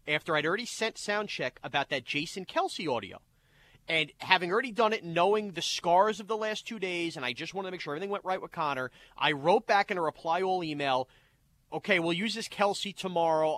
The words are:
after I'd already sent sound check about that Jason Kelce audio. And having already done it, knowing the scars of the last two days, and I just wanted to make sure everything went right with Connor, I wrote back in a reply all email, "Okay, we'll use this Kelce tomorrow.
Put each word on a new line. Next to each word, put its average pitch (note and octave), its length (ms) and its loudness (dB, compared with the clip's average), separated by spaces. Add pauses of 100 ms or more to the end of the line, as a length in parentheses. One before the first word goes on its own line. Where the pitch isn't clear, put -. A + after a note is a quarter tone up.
after D3+ 280 0
I'd D3+ 120 2
already G#3+ 180 -2
sent - 320 -4
sound G#3 320 -2
check C3 340 -6
about C#3 260 -2
that C3 160 -2
Jason E3 400 -6
Kelce D#4 460 -2
audio. G2 280 -4 (680)
And D#3+ 300 0
having F3+ 340 4
already A#3+ 200 0
done G#3+ 220 4
it, A3 120 -4
knowing F#3+ 460 2
the E3 100 -6
scars F#3+ 580 4
of G3+ 80 -12
the A3 80 -2
last G#3+ 320 -4
two A3+ 120 -10
days, F3 360 -2
and D3 80 -6
I B2 100 -2
just D#3+ 200 -8
wanted F#3+ 140 -4
to F#3 40 -6
make F3+ 100 -8
sure D3+ 120 -6
everything F#3+ 160 -4
went G3+ 160 -4
right F#3 160 -2
with - 100 -12
Connor, C#3 400 -2 (260)
I D3 160 2
wrote D#3+ 340 4
back G3+ 240 4
in F#3+ 60 0
a F3 40 -2
reply E3 400 -2
all F#3 220 0
email, C#3+ 440 0 (640)
"Okay, F3 280 2
we'll E3+ 140 0
use G3+ 200 -2
this A3 160 -8
Kelce G3+ 460 0
tomorrow. D#3+ 640 2